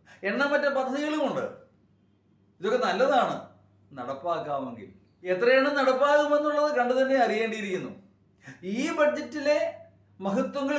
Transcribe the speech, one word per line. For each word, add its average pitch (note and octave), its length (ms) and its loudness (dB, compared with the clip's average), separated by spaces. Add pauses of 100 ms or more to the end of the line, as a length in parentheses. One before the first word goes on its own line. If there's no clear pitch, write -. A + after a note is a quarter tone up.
(300)
എണ്ണമറ്റ C#4+ 360 0 (120)
പദ്ധതികളുമുണ്ട്. C4+ 680 -2 (1120)
ഇതൊക്കെ A3+ 280 0
നല്ലതാണ് B3 500 2 (640)
നടപ്പാക്കാമെങ്കിൽ. C#3 880 -6 (340)
എത്രയെണ്ണം C4 560 2
നടപ്പാകുമെന്നുള്ളത് D4 1000 4
കണ്ടു A#3+ 220 0
തന്നെ C4+ 160 2 (100)
അറിയേണ്ടിയിരിക്കുന്നു. G#3 680 -4 (840)
ഈ C#4 40 -2 (160)
ബഡ്ജറ്റിലെ D4 580 0 (720)
മഹത്വങ്ങൾ C4+ 520 -2